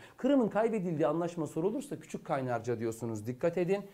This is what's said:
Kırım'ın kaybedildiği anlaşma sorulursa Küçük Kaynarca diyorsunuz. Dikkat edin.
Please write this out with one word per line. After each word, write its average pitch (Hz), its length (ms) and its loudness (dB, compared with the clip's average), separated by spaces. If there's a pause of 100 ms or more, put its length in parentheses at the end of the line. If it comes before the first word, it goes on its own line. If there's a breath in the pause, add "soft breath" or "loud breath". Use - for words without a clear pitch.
(160 loud breath)
Kırım'ın 254 320 4
kaybedildiği 185 580 2
anlaşma 165 400 0
sorulursa 170 540 -2
Küçük - 240 -10
Kaynarca 123 540 0
diyorsunuz. 113 480 -4
Dikkat 170 320 0
edin. 190 240 2 (120)